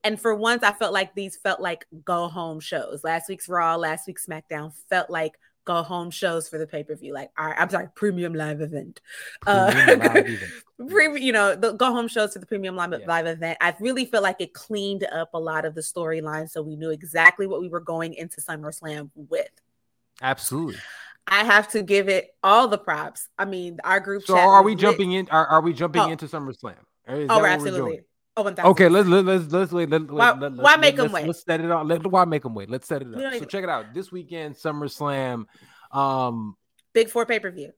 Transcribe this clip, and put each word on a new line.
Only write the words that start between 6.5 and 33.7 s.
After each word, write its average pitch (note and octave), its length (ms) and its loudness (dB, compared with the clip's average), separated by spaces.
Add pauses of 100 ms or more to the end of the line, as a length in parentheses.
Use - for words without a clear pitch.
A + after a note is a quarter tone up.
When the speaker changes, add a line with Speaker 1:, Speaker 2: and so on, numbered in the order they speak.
Speaker 1:
the D#3 80 -6
pay-per-view. D3 480 -12
Like, C3+ 240 -12
all D#3 80 -4
right, D#3 120 -6
I'm F3 120 0
sorry, F3 240 -4
premium F3 400 -4
live D3+ 260 -6
event. D3 400 -10 (460)
Uh, G3 260 4
Speaker 2:
Premium - 280 8
live A#3+ 160 4
Speaker 1:
<laughs> G4 120 4
Speaker 2:
event. - 240 -8 (380)
Speaker 1:
pre-, D4+ 320 2
you C4 100 0
know, G3+ 220 4
the G#3 180 0
go B3+ 200 2
home A#3 160 -2
shows G#3+ 260 -2
for F#3+ 60 -14
the F3+ 60 -20
premium F#3+ 300 -8
live, F3 160 -4
Speaker 2:
Yeah. A#2 140 -8
Speaker 1:
live E3 200 -2
event. E3 340 -6
I E3+ 200 0
really B3+ 240 -2
feel G#3 180 0
like F#3+ 180 -2
it F3 120 -8
cleaned G3 520 -6
up E3 300 -6
a E3 60 -6
lot D#3+ 240 -4
of D#3 100 -6
the D#3+ 60 -10
storyline, D#3+ 720 -8
so D#3+ 120 -10
we D3+ 140 -10
knew D#3+ 140 -8
exactly D#3+ 560 2
what E3+ 140 -6
we F3+ 80 -10
were F3 120 -8
going E3 340 -8
into E3 260 -14
SummerSlam D3+ 720 -12
with. - 340 -6 (720)
Speaker 2:
Absolutely. C3+ 560 -4 (520)
Speaker 1:
I G3+ 160 2
have G#3 240 4
to G#3+ 160 -4
give G3 240 2
it F#3+ 340 -2
all A3 240 6
the G3+ 120 0
props. D3+ 500 -6 (100)
I F#3+ 60 0
mean, F3+ 400 -8
our F#3+ 160 2
group G3 240 -8
Speaker 2:
So F#3 100 2
Speaker 1:
chat F3+ 100 8
Speaker 2:
are G3 180 12
Speaker 1:
was G3+ 40 6
Speaker 2:
we A3 60 2
Speaker 1:
lit. E3 80 -2
Speaker 2:
jumping F#3 320 4
in? F#3+ 180 -2
Are, D#3+ 160 4
are D#3+ 140 6
we E3 120 0
jumping E3 300 0
Speaker 1:
Oh. E3+ 80 2
Speaker 2:
into D#3+ 160 -8
SummerSlam? C3 480 -10 (320)
Or B2 80 -8
is D3 160 -4
Speaker 1:
Oh, A3+ 40 4
Speaker 2:
that - 20 6
Speaker 1:
we're - 0 -
Speaker 2:
what G#3+ 60 6
we're G#3 40 4
Speaker 1:
absolutely. F3+ 460 0
Speaker 2:
doing? - 120 -12 (320)
Speaker 1:
Oh, G#3+ 60 -2
one G3 120 -2
thousand. F3 180 6
Speaker 2:
Okay, F3+ 160 8
let's, F#3+ 200 6
let, F#3+ 160 6
let's, F3+ 280 0
let's F3+ 200 0
wait. E3+ 180 0
Let, D#3 200 0
Speaker 1:
Why, A3+ 220 4
Speaker 2:
let, C#3 200 -4
Speaker 1:
why B3 100 -6 (100)
Speaker 2:
let, D#4 80 6
Speaker 1:
make C#4+ 140 6
'em C4 80 0
Speaker 2:
let's, G#3+ 120 0
Speaker 1:
wait? D#3 120 -2
Speaker 2:
let's E3 180 -6
set E3 160 0
it E3+ 100 -2
up. D#3+ 160 0
Let, E3 200 -2
why F#3 180 4
make D#3 200 -2
'em A#2 100 -8
wait? G2+ 160 -12
Let's C3 180 -10
set C#3+ 140 -4
it B2+ 60 -14
Speaker 1:
We A2 60 -16
Speaker 2:
up. B3 60 -10
Speaker 1:
don't C4+ 120 -4
Speaker 2:
So B3 40 -6
Speaker 1:
even D#3+ 120 -8
Speaker 2:
check G3 140 -6
it F3+ 60 -6
out. A#2 260 -6